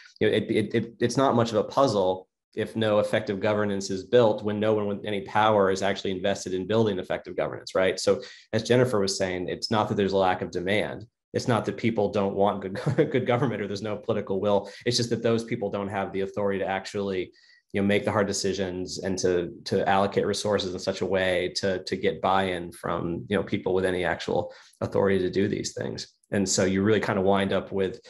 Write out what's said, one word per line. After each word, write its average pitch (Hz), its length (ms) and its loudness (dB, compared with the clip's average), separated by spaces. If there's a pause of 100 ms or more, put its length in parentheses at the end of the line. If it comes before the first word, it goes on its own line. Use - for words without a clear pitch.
(200)
you 110 100 4
know, 101 60 2
it, 107 80 2
it, 104 320 0
it, - 240 -2
it's 120 180 0
not 135 180 4
much 113 160 2
of 107 60 0
a 98 60 2
puzzle 101 640 2 (280)
if 104 200 -6
no 107 240 2
effective 104 400 0
governance 104 500 0
is 92 140 -4
built 110 400 6
when 104 160 -2
no 110 140 2
one 104 140 0
with 101 180 -4
any 104 160 -4
power 107 480 4
is 95 140 0
actually 98 280 -2
invested 95 420 -2
in 92 120 -2
building 104 320 2
effective 87 400 -6
governance, - 380 -6
right? 92 240 2
So 98 200 2 (320)
as 113 120 0
Jennifer 120 360 4
was 98 180 0
saying, 92 300 -2
it's 82 220 -6
not 107 180 2
that 107 80 -2
there's 98 180 2
a 98 40 2
lack 92 240 2
of 92 80 -6
demand. 87 560 -2 (280)
It's - 140 -2
not 110 180 2
that 104 120 -4
people 107 340 0
don't 98 240 0
want 98 260 2
good, 147 500 0
<laughs> - 0 -
good 117 160 0
government 120 340 0
or 101 60 -4
there's 101 160 -6
no 107 120 -4
political 101 460 -4
will. 101 300 2 (160)
It's 120 100 0
just 117 140 -2
that 113 100 -2
those 117 220 0
people 101 260 -4
don't 101 180 -4
have 98 240 -4
the 95 100 -4
authority 98 380 -2
to 92 60 -2
actually, 95 680 -4 (420)
you 101 80 0
know, 101 60 4
make 101 180 4
the 104 60 2
hard 101 140 2
decisions 92 760 -4
and 95 200 -4
to, 87 340 0 (120)
to 95 220 0
allocate 98 380 2
resources 98 480 -2
in 92 60 -8
such 95 220 -4
a 95 40 0
way 90 520 0
to, 92 260 -2
to - 120 -4
get 92 280 -2
buy-in 92 480 0
from, 85 580 -4
you 98 80 2
know, 85 60 2
people 92 320 -2
with 92 100 2
any 90 180 0
actual 85 480 -2 (300)
authority 98 380 2
to 90 100 0
do 98 180 0
these - 260 -4
things. - 340 -8 (240)
And 101 160 0
so 98 180 2
you 95 160 2
really 104 180 4
kind 101 200 0
of 92 60 2
wind 98 280 2
up 92 180 -2
with 95 280 -2 (100)